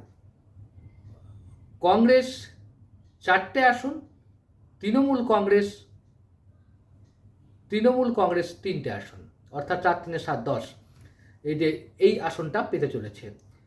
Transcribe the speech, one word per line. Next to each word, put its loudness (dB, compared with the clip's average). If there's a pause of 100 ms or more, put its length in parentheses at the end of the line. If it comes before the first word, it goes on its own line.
(1800)
কংগ্রেস 4 (720)
চারটে 0
আসন, 0 (800)
তৃণমূল 0
কংগ্রেস, 2 (1900)
তৃণমূল 2
কংগ্রেস 0
তিনটে -6
আসন, -14 (220)
অর্থাৎ -6
চার 2 (100)
তিনে -6
সাত, -6
দশ। -4 (800)
এই -4
যে -2 (100)
এই 4
আসনটা -4
পেতে -2
চলেছে। -10 (360)